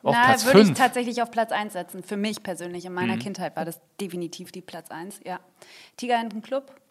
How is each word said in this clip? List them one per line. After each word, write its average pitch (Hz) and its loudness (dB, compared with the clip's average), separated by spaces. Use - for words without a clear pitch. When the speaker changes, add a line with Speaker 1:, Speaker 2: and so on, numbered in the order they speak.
Speaker 1:
Auf 139 2
Speaker 2:
Na, 240 6
Speaker 1:
Platz 254 4
Speaker 2:
würde 262 10
ich 214 10
Speaker 1:
fünf? 151 2
Speaker 2:
tatsächlich 247 2
auf 233 -2
Platz 226 0
eins 208 -4
setzen. 180 -10
Für 208 -6
mich 208 -4
persönlich, 175 -10
in 180 -12
meiner 180 -2
Speaker 1:
Mhm. 220 -6
Speaker 2:
Kindheit 185 -8
war 160 -4
das 165 -10
definitiv 175 -8
die 185 -14
Platz 170 -18
eins, 180 -14
ja. 180 -10
Tigerentenclub 233 -4